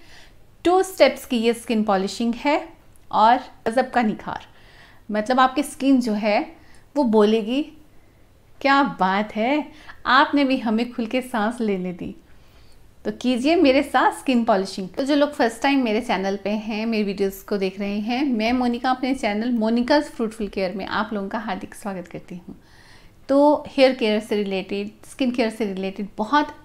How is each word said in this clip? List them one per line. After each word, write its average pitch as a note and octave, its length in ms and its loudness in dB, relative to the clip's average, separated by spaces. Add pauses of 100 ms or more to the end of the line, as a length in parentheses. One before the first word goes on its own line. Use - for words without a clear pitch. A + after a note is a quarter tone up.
(640)
टू F#4 180 4
स्टेप्स - 420 2
की B3 120 -2
ये A3+ 160 2
स्किन A3 300 -2
पॉलिशिंग G#3 520 0
है D4 260 0 (500)
और A3+ 280 4 (280)
गज़ब B3+ 220 0
का A#3+ 120 0
निखार, - 440 -4 (640)
मतलब G#3+ 280 0
आपकी C4 240 2
स्किन C4+ 380 2
जो A3 120 -2
है G#3+ 260 0 (560)
वो C#4+ 100 2
बोलेगी, A3 560 2 (1000)
"क्या F3+ 200 4 (180)
बात G3 360 0
है, C4 300 0 (400)
आपने C#4+ 400 4
भी C4 120 2
हमें A3 360 -2
खुल A#3 120 -4
के B3+ 160 -2
सांस A#3 400 -4
लेने F#3 320 -2
दी।" E3+ 220 -10 (920)
तो G#3+ 60 -4
कीजिए B3+ 440 0
मेरे C#4+ 280 6
साथ C#4 280 2
स्किन A#3+ 320 0
पॉलिशिंग। G3 460 -2
तो - 140 -4
जो C#4 120 2
लोग C#4+ 180 2
फर्स्ट A3+ 280 -2
टाइम C#4 220 2
मेरे G#3+ 180 0
चैनल G3 420 -2
पे G3 60 -4
हैं, G#3+ 360 -4
मेरी A3 180 0
वीडियोज़ G3 420 -4
को G#3 120 -4
देख F#3+ 220 -4
रहे G3+ 200 -4
हैं, A#3+ 260 -2
मैं A3+ 280 0
मोनिका B3 360 0
अपने C4 260 0
चैनल A3 360 -2
मोनिकाज़ A#3+ 580 2
फ्रूटफुल A3 380 -6
केयर F#3+ 280 -4
में F#3+ 100 -8
आप G#3+ 280 -4
लोगों G3 160 -4
का A3+ 100 -6
हार्दिक G3+ 360 -8
स्वागत F#3 320 -10
करती - 300 -14
हूँ। - 180 -18 (720)
तो C#4+ 380 4
हेयर C4 280 4
केयर G#3+ 240 0
से G#3+ 160 -6
रिलेटेड, G3+ 560 -4 (140)
स्किन B3+ 260 -2
केयर A#3+ 180 0
से A3 160 -4
रिलेटेड F#3+ 420 -6 (100)
बहुत D4 480 0